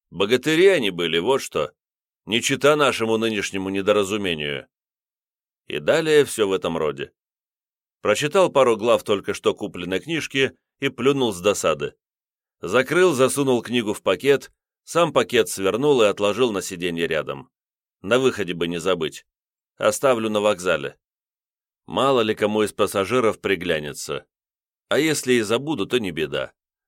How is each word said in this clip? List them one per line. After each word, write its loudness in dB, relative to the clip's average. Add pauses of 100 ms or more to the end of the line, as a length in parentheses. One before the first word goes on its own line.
(100)
Богатыри 2
они 2
были, -2
вот 0
что. -6 (520)
Не 0
чета 2
нашему 0
нынешнему -4
недоразумению. -2 (1000)
И -8
далее 2
всё -2
в 0
этом -2
роде. -4 (880)
Прочитал 2
пару 4
глав 2
только -2
что 0
купленной -6
книжки -4 (240)
и -4
плюнул 0
с -12
досады. 0 (680)
Закрыл, 2
засунул 2
книгу -2
в -10
пакет, 0 (320)
сам 0
пакет 2
свернул 2
и 8
отложил 0
на -4
сиденье -4
рядом. -6 (500)
На 2
выходе 0
бы -4
не -4
забыть. -2 (500)
Оставлю 0
на 0
вокзале. 0 (920)
Мало 2
ли 0
кому 0
из -2
пассажиров 0
приглянется. -4 (640)
А 0
если 0
и 2
забуду, -2
то 0
не -2
беда. -6 (360)